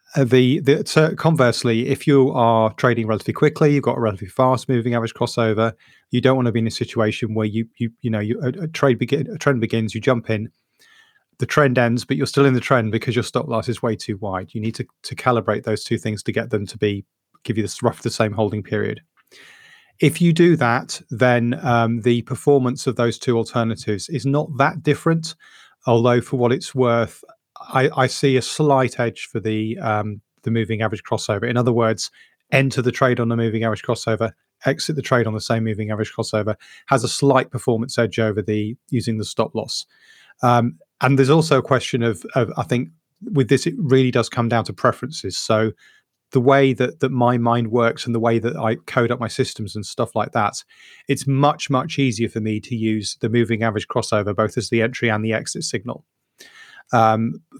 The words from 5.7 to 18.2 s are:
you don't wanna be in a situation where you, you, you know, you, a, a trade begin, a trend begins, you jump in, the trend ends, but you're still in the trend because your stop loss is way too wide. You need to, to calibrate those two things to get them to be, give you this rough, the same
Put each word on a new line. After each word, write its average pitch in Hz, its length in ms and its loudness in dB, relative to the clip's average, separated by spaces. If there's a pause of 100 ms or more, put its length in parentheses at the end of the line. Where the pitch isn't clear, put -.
you 123 100 0
don't 131 140 4
wanna 123 160 0
be 113 80 0
in 113 80 0
a 107 40 -4
situation 110 600 -2
where 110 140 0
you, 110 200 -4 (100)
you, 117 140 -4 (100)
you 117 100 -4
know, 107 80 -2
you, 107 220 -2
a, 160 80 -2
a 170 180 -6
trade 139 320 2
begin, 135 280 -2
a 220 120 -10
trend 139 200 0
begins, 110 360 -2
you 113 40 -8
jump 117 300 0
in, 110 220 -4 (880)
the 120 80 -4
trend 135 320 2
ends, 120 260 2
but - 100 -4
you're 143 120 -2
still 139 180 4
in 135 80 4
the 123 60 2
trend 110 320 2
because 110 240 -2
your 120 80 0
stop - 240 -4
loss 113 200 -4
is 120 140 -4
way 113 140 -2
too 101 220 -8
wide. 95 360 -8
You 110 80 -8
need 110 140 -4
to, - 100 -10 (160)
to - 140 -14
calibrate 113 480 0
those 107 200 -2
two 117 140 -2
things 107 260 -6
to - 80 -4
get 113 200 -6
them 101 160 -2
to - 100 -14
be, 101 280 -2 (380)
give 104 140 -4
you 110 60 0
this - 180 -10
rough, - 220 0
the 117 80 -4
same 107 220 -2